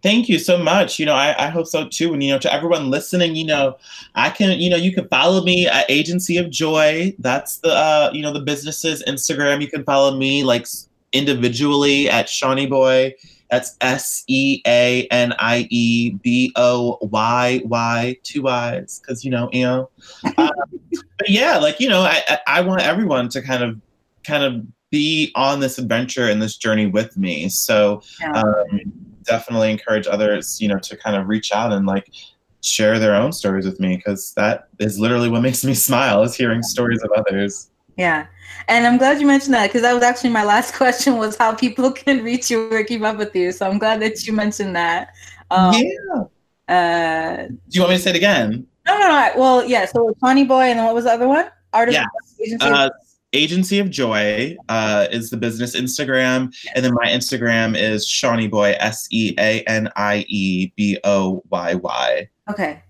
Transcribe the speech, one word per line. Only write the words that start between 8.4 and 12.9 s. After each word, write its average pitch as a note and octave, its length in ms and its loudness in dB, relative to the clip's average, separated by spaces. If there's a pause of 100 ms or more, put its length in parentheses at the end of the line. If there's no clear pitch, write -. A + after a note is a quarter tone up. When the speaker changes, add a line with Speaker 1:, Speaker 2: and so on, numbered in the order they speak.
Speaker 1:
business's D3 640 -6
Instagram. C#3+ 560 -2
You D3 80 -4
can C#3+ 160 -8
follow C#3 320 2
me, C3+ 300 0
like, A#2+ 160 2
s-, - 260 -14 (240)
individually C#3 1000 0
at A2+ 200 0
Shawnee C3+ 380 -2
Boy. C3 460 2 (380)